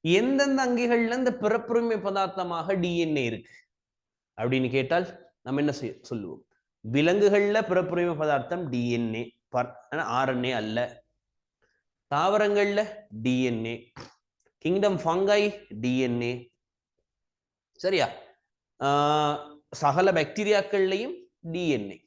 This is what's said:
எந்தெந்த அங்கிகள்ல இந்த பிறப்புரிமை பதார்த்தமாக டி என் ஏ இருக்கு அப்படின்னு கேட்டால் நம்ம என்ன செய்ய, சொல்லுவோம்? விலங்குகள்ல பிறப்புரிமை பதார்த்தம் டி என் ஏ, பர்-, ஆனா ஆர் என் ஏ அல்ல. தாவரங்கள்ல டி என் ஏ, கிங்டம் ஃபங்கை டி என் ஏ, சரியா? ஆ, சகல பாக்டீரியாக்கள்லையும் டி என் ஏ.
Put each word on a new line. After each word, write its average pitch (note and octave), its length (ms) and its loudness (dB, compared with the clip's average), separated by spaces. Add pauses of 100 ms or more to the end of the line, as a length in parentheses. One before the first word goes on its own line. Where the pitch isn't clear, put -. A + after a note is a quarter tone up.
எந்தெந்த C4+ 580 2
அங்கிகள்ல A#3+ 560 2
இந்த B3+ 180 0
பிறப்புரிமை A3+ 640 0
பதார்த்தமாக F#3 760 -2
டி F3+ 240 0
என் D#3+ 180 0
ஏ C3+ 80 0
இருக்கு A2+ 320 -6 (800)
அப்படின்னு C3 320 0
கேட்டால் C3+ 360 0 (360)
நம்ம C3+ 180 -4
என்ன D3 120 0
செய்ய, C3+ 300 -8
சொல்லுவோம்? F#2 400 -10 (420)
விலங்குகள்ல G3+ 800 4
பிறப்புரிமை F3 540 0
பதார்த்தம் D#3 520 -2
டி B2 220 -2
என் A#2 240 0
ஏ, A#2 80 -6 (260)
பர்-, B2 260 -4 (140)
ஆனா D#3 220 -4
ஆர் C3 220 0
என் B2 120 -2
ஏ C3 80 0
அல்ல. A2 260 -2 (1300)
தாவரங்கள்ல G3+ 720 2 (400)
டி B2 220 2
என் A#2+ 240 0
ஏ, A#2 80 -6 (920)
கிங்டம் F#3+ 340 2
ஃபங்கை G3 440 2 (380)
டி B2 180 0
என் A#2+ 240 0
ஏ, A#2+ 100 -2 (1500)
சரியா? F3 280 0 (720)
ஆ, C3 80 0 (880)
சகல D#3+ 360 4
பாக்டீரியாக்கள்லையும் G3 1040 0 (340)
டி F3 180 -4
என் G#2+ 220 -2
ஏ. F#2 160 -16